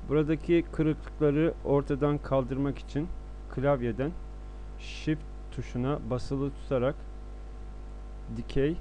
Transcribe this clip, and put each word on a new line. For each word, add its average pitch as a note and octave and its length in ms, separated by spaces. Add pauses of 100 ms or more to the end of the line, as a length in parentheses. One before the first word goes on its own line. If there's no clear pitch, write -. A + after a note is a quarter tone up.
Buradaki D#3 640
kırıklıkları D3+ 800 (100)
ortadan C#3+ 540
kaldırmak C3+ 600
için D#3 300 (460)
klavyeden C3 560 (680)
Shift - 440 (300)
tuşuna C3 460 (120)
basılı C3+ 400
tutarak C3 440 (1400)
dikey C3+ 440